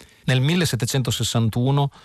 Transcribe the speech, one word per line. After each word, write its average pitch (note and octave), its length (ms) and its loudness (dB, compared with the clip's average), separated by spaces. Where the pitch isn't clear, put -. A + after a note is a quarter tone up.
Nel C3 160 2
millesettecentosessantuno B2+ 1500 0